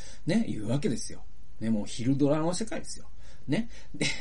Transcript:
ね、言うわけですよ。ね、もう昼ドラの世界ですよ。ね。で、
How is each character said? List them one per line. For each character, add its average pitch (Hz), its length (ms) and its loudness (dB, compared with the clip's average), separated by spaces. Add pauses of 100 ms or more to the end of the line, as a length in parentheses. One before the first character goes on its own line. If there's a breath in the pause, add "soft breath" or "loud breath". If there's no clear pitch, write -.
(260 loud breath)
ね、 208 220 4
言 - 140 -2
う 104 80 0
わ 139 100 2
け - 80 0
で 123 80 2
す - 160 -2
よ。 - 100 -4 (380)
ね、 110 100 0
も 107 140 2
う - 20 -2
昼 123 300 0
ド 139 140 4
ラ 156 100 4
の 165 140 2
世 220 120 0
界 160 140 -2
で - 60 -4
す - 120 -2
よ。 - 80 -4 (420 soft breath)
ね。 190 220 2 (240 loud breath)
で、 - 120 0 (160)